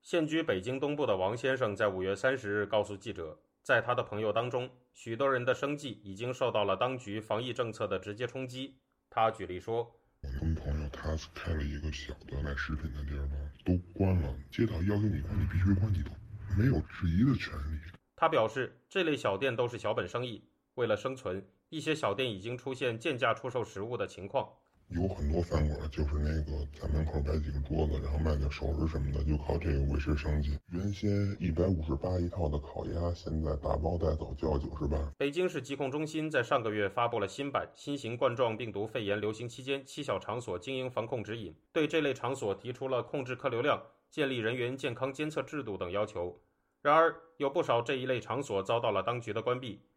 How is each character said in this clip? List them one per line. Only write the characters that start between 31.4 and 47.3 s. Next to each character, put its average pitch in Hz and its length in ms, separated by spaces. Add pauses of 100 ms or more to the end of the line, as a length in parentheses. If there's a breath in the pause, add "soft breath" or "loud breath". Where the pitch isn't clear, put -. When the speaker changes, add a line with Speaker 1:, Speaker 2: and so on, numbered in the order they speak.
Speaker 2:
百 82 140
五 90 180
十 73 120
八 92 220
一 87 100
套 85 220
的 73 80
烤 - 300
鸭， 85 260
现 - 180 (120)
在 - 140
打 - 200
包 85 220
带 82 160
走 78 200
就 78 140
要 71 80
九 73 100 (120)
十 73 80
八。 73 100 (180)
Speaker 1:
北 143 140
京 175 180
市 151 140
疾 135 140
控 135 160
中 151 140
心 156 240
在 143 120
上 131 200
个 110 100
月 104 180
发 117 180
布 117 120
了 98 80
新 139 240
版 107 240
《新 143 200
型 120 220
冠 120 180
状 117 220
病 113 140
毒 101 160
肺 113 160
炎 101 180
流 107 100
行 120 160
期 120 140
间 135 240
七 - 160
小 107 160
场 110 240
所 92 160
经 - 200
营 127 120
防 113 160
控 113 180
指 107 140
引》， 87 160 (180)
对 151 160
这 160 140
类 143 100
场 123 240
所 107 200
提 120 180
出 135 140
了 123 160
控 143 200
制 123 120
客 139 120
流 120 140
量、 127 180 (300)
建 147 180
立 131 100
人 113 180
员 123 200
健 131 200
康 131 180
监 151 160
测 151 140
制 143 180
度 104 160
等 90 140
要 101 120
求。 90 380 (400)
然 143 140
而， 160 180 (240)